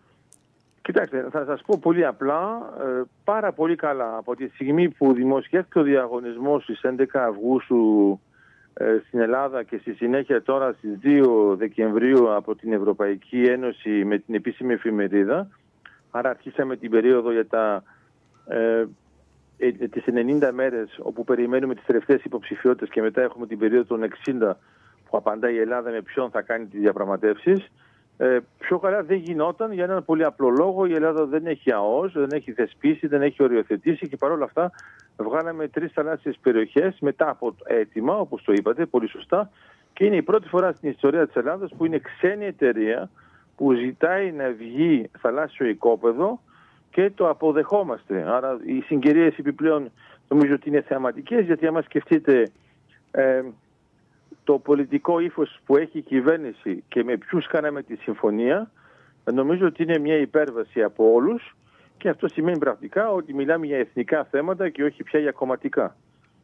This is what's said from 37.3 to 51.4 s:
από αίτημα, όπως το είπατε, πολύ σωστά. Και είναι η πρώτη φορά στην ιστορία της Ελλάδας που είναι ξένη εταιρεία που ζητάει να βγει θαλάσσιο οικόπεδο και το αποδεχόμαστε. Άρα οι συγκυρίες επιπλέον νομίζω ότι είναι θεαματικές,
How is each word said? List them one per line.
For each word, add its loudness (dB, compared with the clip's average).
από -6
αίτημα, -2
όπως -6
το 0
είπατε, 0
πολύ -2
σωστά. -4
Και -2
είναι 4
η 2
πρώτη 0
φορά 0
στην -10
ιστορία 0
της -8
Ελλάδας -4
που -2
είναι 0
ξένη -4
εταιρεία 0
που 2
ζητάει 0
να -4
βγει 0
θαλάσσιο -2
οικόπεδο 0
και 2
το 0
αποδεχόμαστε. 0
Άρα -2
οι -4
συγκυρίες 2
επιπλέον 0
νομίζω 4
ότι -4
είναι 2
θεαματικές, -2